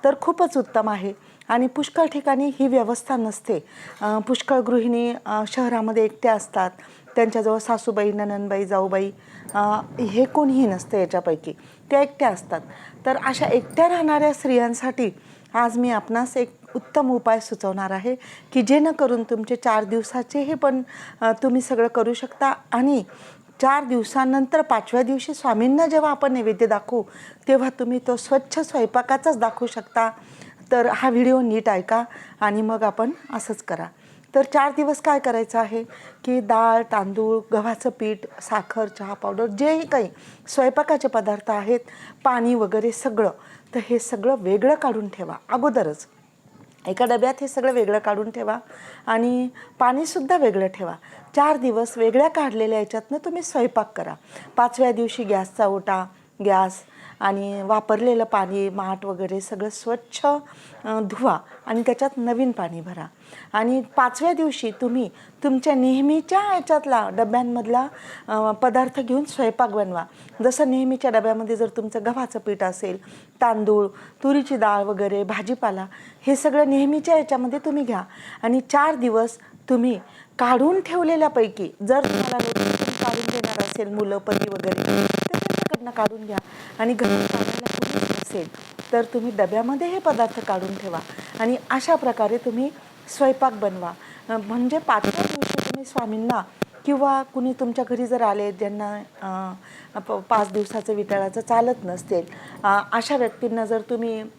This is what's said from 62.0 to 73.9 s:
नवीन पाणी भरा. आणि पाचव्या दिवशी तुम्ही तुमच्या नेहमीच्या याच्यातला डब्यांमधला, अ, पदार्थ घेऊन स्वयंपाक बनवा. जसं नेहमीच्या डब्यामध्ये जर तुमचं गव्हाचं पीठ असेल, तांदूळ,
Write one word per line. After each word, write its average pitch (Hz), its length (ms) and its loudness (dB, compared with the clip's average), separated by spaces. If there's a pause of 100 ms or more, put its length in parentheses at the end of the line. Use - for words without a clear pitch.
नवीन 240 340 0
पाणी 170 300 -6
भरा. 170 260 -14 (460)
आणि 240 300 2 (140)
पाचव्या 269 360 2
दिवशी 294 380 -2
तुम्ही 240 400 -2 (340)
तुमच्या 277 300 2
नेहमीच्या 302 800 2
याच्यातला 285 580 2
डब्यांमधला, 240 760 0 (400)
अ, 214 240 0
पदार्थ 254 480 2
घेऊन 254 240 0
स्वयंपाक 233 460 0
बनवा. 185 340 -2 (380)
जसं 254 280 2
नेहमीच्या 262 400 0
डब्यामध्ये 220 460 0
जर 226 200 0
तुमचं 226 300 -6
गव्हाचं 240 320 -4
पीठ 208 240 -4
असेल, 185 400 -4 (380)
तांदूळ, 214 460 4 (360)